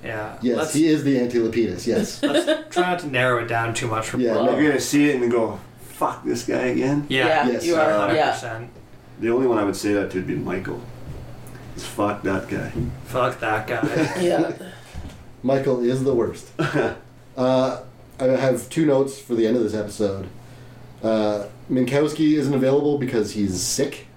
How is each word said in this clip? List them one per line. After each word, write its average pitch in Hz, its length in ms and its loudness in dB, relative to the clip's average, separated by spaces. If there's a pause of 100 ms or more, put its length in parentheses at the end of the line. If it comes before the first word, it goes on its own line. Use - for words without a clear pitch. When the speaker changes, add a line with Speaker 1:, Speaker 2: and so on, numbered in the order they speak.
Speaker 1:
Yeah. 110 380 -8
Speaker 2:
Yes, 117 160 2
Speaker 1:
Let's, 156 180 0
Speaker 2:
he 156 140 6
is 151 160 4
the 135 160 4
anti-Lapidus, 113 640 0
yes. - 360 0
Speaker 1:
<laughs> - 20 -4
let's 311 500 0
try 349 160 2
not 175 100 0
to 151 80 -8
narrow 123 360 2
it - 40 -8
down 117 260 -2
too 123 120 -4
much 110 220 -2
for - 100 -4
Speaker 2:
Yeah, 117 160 2
Speaker 1:
Paul. 127 120 2
Speaker 2:
no. 127 120 2
Speaker 3:
You're 151 120 4
gonna 127 100 2
see 147 300 4
it 131 100 0
and 120 100 2
go, 107 300 0 (200)
"Fuck - 440 -6
this 120 200 -2
guy 131 240 -2
again"? 135 420 0
Speaker 1:
Yeah. 131 160 2 (200)
Speaker 4:
Yeah, 123 60 2
Speaker 2:
Yes. 120 140 -2
Speaker 4:
you 170 100 2
are. 156 160 4
Speaker 3:
Uh, - 220 2
Speaker 4:
Yeah. 156 100 4
Speaker 1:
Hundred 135 80 2
percent. 120 380 -8 (500)
Speaker 3:
The 113 100 0
only 131 160 4
one 117 120 4
I 101 60 2
would 95 120 0
say 104 160 0
that 101 200 2
to 95 60 -4
would 90 80 -4
be - 80 -2
Michael. 90 460 -4 (920)
Just - 140 -10
fuck 127 340 -2
that 190 260 -2
guy. - 240 -6 (320)
Speaker 1:
Fuck 131 360 -2
that 110 260 -2
guy. 143 500 -2
Speaker 4:
<laughs> 180 60 -2
Yeah. 170 300 2 (920)
Speaker 2:
Michael 131 420 2
is 131 200 2
the 131 100 2
worst. 104 400 -2
Speaker 3:
<laughs> - 840 -4
Speaker 2:
Uh, 127 440 2 (380)
I 135 60 -2
have 127 460 2
two 160 160 2
notes 135 340 2
for 120 140 -4
the 113 120 4
end 113 120 4
of 117 40 2
this 104 120 0
episode. 101 520 -2 (800)
Uh, 107 400 2 (260)
Minkowski 143 680 2
isn't 139 160 2
available 139 420 4
because 120 360 0
he's 95 280 0
sick. - 460 -4 (100)